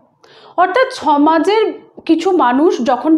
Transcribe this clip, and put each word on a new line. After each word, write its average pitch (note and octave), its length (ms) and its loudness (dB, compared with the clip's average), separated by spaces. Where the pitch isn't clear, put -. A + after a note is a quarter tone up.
অর্থাৎ F#4 300 0
সমাজের D#4 600 2
কিছু E4 320 0
মানুষ C#4 340 2
যখন - 280 -2